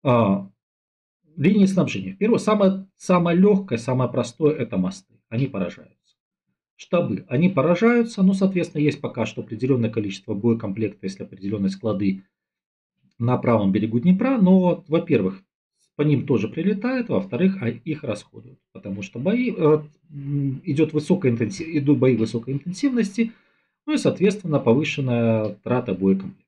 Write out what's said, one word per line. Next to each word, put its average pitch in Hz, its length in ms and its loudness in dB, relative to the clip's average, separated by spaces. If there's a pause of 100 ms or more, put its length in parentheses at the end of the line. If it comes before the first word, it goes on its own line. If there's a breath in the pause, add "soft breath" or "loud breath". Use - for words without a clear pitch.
А, 104 480 2 (840)
линии 196 280 4
снабжения. 160 500 -2
Первое, 220 240 2
самое, 196 480 2 (100)
самое 170 420 2
легкое, 196 400 4
самое 127 320 -2
простое — 127 440 0
это 120 220 -6
мосты. - 380 -4 (160)
Они 123 160 -2
поражаются. 85 500 -8 (800)
Штабы, - 520 -4
они 156 200 2
поражаются. 226 720 2
Ну, 190 120 6
соответственно, 185 480 0
есть 147 180 0
пока 117 240 -4
что - 180 -8
определенное 120 480 -2
количество 104 440 -6
боекомплекта, 107 720 -2
если - 160 -10
определенные 98 480 -4
склады 98 540 -2 (920)
на 117 200 2
правом 110 320 2
берегу 110 300 0
Днепра. 214 360 2
Но, 185 520 4
во-первых, 139 560 -2 (500)
по 151 80 -4
ним 147 240 2
тоже 104 220 0
прилетает, 226 600 -2
во-вторых, 170 540 -2
а, 117 60 -2
их 143 340 -8
расходуют. 110 560 -12 (140)
Потому - 300 -10
что - 180 -12
бои, 226 360 -2
э, 151 260 4 (280)
м, 139 540 -4
идет 156 280 0
высокая 147 380 0
интенси-, 117 480 -4
идут 139 200 2
бои 127 180 4
высокой 113 380 -4
интенсивности, 226 760 -2 (540 loud breath)
ну 302 60 -2
и, 302 60 0
соответственно, 165 600 0
повышенная 117 920 0 (120)
трата 120 320 -2
боекомплекта. 95 540 0